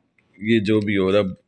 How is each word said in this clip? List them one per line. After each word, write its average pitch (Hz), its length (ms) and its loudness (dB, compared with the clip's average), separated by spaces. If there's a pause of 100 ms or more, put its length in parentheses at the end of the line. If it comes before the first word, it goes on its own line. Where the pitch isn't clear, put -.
(420)
ये 113 180 2
जो 107 200 0
भी 104 140 -4
हो 95 160 0
रहा 104 120 2
है 92 120 -6 (140)